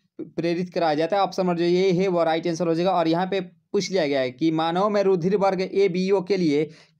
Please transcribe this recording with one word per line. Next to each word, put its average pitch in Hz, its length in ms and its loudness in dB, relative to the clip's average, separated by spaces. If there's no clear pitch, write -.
प्रेरित 170 540 -4
कराया 165 200 0
जाता 165 220 0
है। 196 60 2
ऑप्शन 185 200 -2
नंबर 180 140 0
जो 170 80 0
ये 180 280 2
है, 185 160 2
वो 175 160 0
राइट 165 220 0
आंसर 170 200 -2
हो 165 80 2
जाएगा। 175 160 0
और 170 180 0
यहाँ 170 180 0
पे 190 140 -2
पूछ 185 500 -6
लिया 180 160 0
गया 139 140 0
है 127 100 -2
कि 156 200 -2
मानव 165 380 0
में 208 140 0
रुधिर 190 340 2
वर्ग 190 240 0
एबीओ 190 640 0
के 196 140 -2
लिए 156 340 0